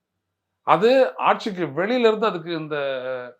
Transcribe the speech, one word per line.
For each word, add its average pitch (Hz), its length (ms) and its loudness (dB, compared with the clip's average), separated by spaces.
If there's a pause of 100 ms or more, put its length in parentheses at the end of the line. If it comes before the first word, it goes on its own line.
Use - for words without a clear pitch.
(600)
அது 220 560 4
ஆட்சிக்கு 185 500 0
வெளியில 185 320 -2
இருந்து 220 280 2
அதுக்கு 175 260 -6
இந்த 156 240 -6 (640)